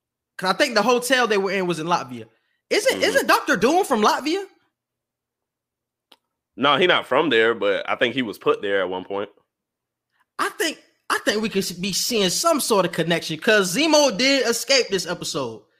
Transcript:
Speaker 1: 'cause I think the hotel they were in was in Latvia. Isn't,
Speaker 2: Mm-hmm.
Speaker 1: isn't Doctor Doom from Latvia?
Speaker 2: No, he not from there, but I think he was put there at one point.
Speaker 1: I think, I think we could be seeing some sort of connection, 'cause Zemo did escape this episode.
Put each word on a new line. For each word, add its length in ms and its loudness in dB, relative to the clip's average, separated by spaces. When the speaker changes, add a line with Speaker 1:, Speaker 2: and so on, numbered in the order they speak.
Speaker 1:
'cause 160 -2
I 40 -4
think 180 0
the 80 4
hotel 440 2
they 100 0
were 140 -2
in 160 -2
was 120 -4
in 80 -6
Latvia. 400 -4
Isn't, 240 2
Speaker 2:
Mm-hmm. 100 -2
Speaker 1:
isn't 240 2
Doctor 300 2
Doom 260 2
from 180 -2
Latvia? 440 0
Speaker 2:
No, 220 2
he 100 4
not 180 2
from 240 2
there, 240 4
but 360 -2
I 80 -2
think 180 0
he 60 -2
was 160 -8
put 240 0
there 180 0
at 100 0
one 140 -6
point. 260 -6
Speaker 1:
I 80 -2
think, 340 -6
I 160 -2
think 160 0
we 80 -2
could 200 -2
be 100 -2
seeing 380 0
some 320 -2
sort 240 2
of 80 -6
connection, 440 -2
'cause 380 2
Zemo 420 4
did 300 2
escape 400 0
this 180 -4
episode. 580 -6